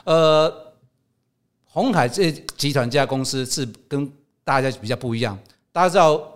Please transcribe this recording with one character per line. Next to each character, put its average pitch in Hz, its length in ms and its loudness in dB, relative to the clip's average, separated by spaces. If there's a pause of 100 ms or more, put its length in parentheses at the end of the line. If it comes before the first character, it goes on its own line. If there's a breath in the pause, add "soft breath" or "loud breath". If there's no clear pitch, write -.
呃， 160 440 4 (1160)
鸿 220 280 -2
海 135 140 2
这 165 240 0
集 - 400 -6
团 123 180 0
这 135 80 0
家 139 80 4
公 135 200 -4
司 131 200 -4
是 127 220 -6 (220)
跟 143 200 -4 (360)
大 139 160 0
家 131 180 -2
比 104 80 -12
较 120 80 -2
不 120 180 -6
一 113 60 -4
样。 104 180 -4 (360 soft breath)
大 170 80 0
家 185 80 4
知 175 80 0
道 156 200 6 (180)